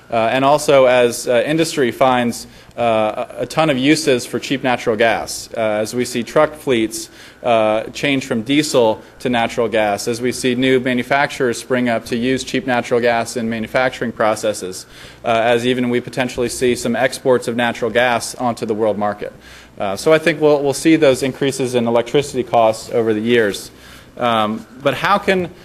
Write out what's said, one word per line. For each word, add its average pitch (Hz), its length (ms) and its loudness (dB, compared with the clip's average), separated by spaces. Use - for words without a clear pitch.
uh, 113 220 0
and 131 120 2
also 143 420 6
as, 123 420 2
uh, 120 160 2
industry 151 480 0
finds, 123 540 0
uh, 110 500 0
a, - 40 -4
a - 40 -4
ton 160 220 0
of 139 80 2
uses 135 480 2
for - 140 -6
cheap 131 240 -4
natural 123 340 0
gas, 104 580 0
uh, 117 60 -4
as 107 340 -2
we 123 100 0
see 120 180 -4
truck 151 320 0
fleets, 113 560 -2
uh, 110 480 2
change 135 360 -2
from 117 160 -4
diesel 131 600 2
to - 100 -4
natural 117 400 0
gas, 107 400 0
as 117 120 -4
we 123 120 -2
see 123 220 -2
new 131 260 2
manufacturers 127 800 -2
spring 123 300 -2
up 113 180 -2
to 127 100 -4
use 127 260 -2
cheap 131 240 -4
natural 120 340 0
gas 117 360 0
in 113 120 -4
manufacturing 120 600 -2
processes, 107 760 -2
uh, - 40 -4
as 117 380 2
even 127 240 0
we 123 100 0
potentially 123 480 -4
see 123 260 0
some 117 220 -2
exports 123 500 0
of 117 80 -4
natural 120 360 -2
gas 117 460 0
onto 120 300 -4
the 110 80 -2
world 104 240 0
market. 104 340 -4
Uh, 98 180 -4
so 156 160 2
I 156 60 6
think 156 220 -2
we'll, 147 220 4
we'll 139 120 0
see 160 220 4
those 139 260 4
increases 131 520 -2
in 117 120 0
electricity 120 560 0
costs 113 480 2
over 113 240 0
the 107 60 -2
years. 113 500 2
Um, 110 500 0
but 135 120 0
how 190 240 0
can, 185 320 -2